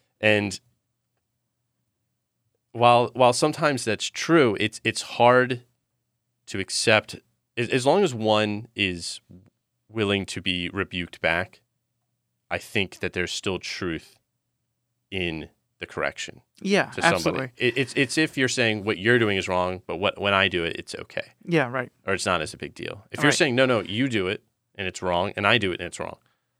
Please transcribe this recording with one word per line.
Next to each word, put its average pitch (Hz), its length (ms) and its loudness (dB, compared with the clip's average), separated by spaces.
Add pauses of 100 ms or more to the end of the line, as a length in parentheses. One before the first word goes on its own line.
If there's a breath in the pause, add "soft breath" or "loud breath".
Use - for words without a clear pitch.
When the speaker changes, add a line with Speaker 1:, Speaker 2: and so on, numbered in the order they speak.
(220)
Speaker 1:
And 104 380 2 (2000)
while, 120 420 6
while 123 200 6
sometimes 151 520 0
that's 104 220 -2
true, 139 520 2
it's, 107 240 -4
it's - 200 -2
hard 123 600 4 (840)
to 98 120 -6
accept. - 580 0 (400)
As, 120 120 -4
as 127 160 0
long 175 180 4
as 156 100 0
one 107 640 0
is 92 460 -4 (680)
willing 101 380 0
to - 140 -10
be 90 280 -4
rebuked 87 520 -8
back, 85 400 -2 (880)
I 87 80 -4
think - 420 -6
that 92 140 -6
there's 90 180 -4
still 92 280 -6
truth - 560 -8 (960)
in 85 380 -6 (300)
the 78 60 -12
correction - 560 -8 (200)
Speaker 2:
Yeah, 190 300 0
Speaker 1:
to - 100 -8
somebody. 165 140 4
Speaker 2:
absolutely. 139 420 -2
Speaker 1:
It, 123 200 0
it's, 135 180 -2
it's 139 220 0
if 156 200 0
you're 131 100 2
saying 110 380 0
what 104 120 0
you're 117 220 4
doing 104 180 2
is 90 100 -2
wrong, 90 380 -2
but 85 120 -6
what, 95 220 -2
when 98 140 0
I 98 140 4
do 87 160 -2
it, 82 140 -4
it's - 180 -12
okay. - 380 -10 (120)
Speaker 2:
Yeah, 156 240 0
right. 127 220 -6 (160)
Speaker 1:
Or 98 60 0
it's 95 120 -4
not 90 160 0
as 76 120 -8
a - 40 -16
big - 160 -12
deal. 82 380 -12
If - 80 -8
you're 151 100 2
Speaker 2:
Right. 135 80 4
Speaker 1:
saying, 143 180 2
"No, 131 100 4
no, 123 160 2
you 101 260 -2
do 107 200 0
it, - 160 -4 (320)
and 98 120 -6
it's - 140 -10
wrong, 90 340 0
and 104 100 -2
I 110 120 6
do 98 140 -2
it, - 80 -6
and 87 80 -8
it's - 120 -12
wrong, - 180 -10 (420)